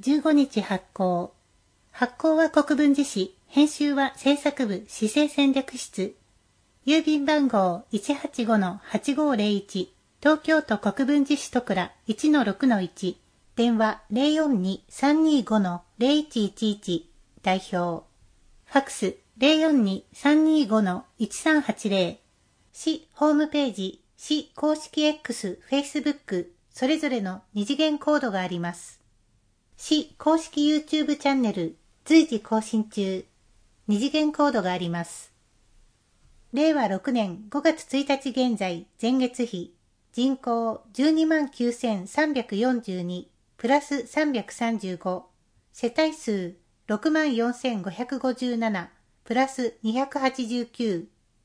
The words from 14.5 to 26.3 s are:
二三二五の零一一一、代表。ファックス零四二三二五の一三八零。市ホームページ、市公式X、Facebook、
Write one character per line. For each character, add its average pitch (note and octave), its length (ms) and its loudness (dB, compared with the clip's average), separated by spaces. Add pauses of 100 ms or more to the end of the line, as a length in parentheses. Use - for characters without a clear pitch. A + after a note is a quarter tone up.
二 F#3+ 260 -4
三 D4+ 360 2
二 D4 180 4
五 A3 160 0
の F3+ 240 -2 (160)
零 C#4 200 4
一 C4+ 260 -2
一 G#3+ 260 -2
一、 F3+ 400 -6 (320)
代 F#3+ 140 2
表。 - 160 -8
フ F3 320 -4 (680)
ァ C#4 80 4
ッ - 20 -8
ク - 100 -12
ス - 240 -4 (200)
零 D4 220 4
四 D#4 240 4
二 F#3+ 300 0
三 D4+ 320 4
二 D#4 220 4
五 A3 140 2
の F#3 240 -2 (140)
一 G#3+ 180 -4
三 D#4 240 2
八 G#3+ 280 -6
零。 F#3 300 0 (540)
市 - 420 -6
ホ D4+ 160 2
ー D4 40 4
ム D4+ 140 2
ペ D4 180 0
ー G#3+ 80 -4
ジ、 F#3+ 280 -8 (140)
市 - 380 -4
公 D4+ 220 0
式 D#4 260 -4
X、 D4+ 560 -2 (100)
Facebook、 C#4 800 -4 (220)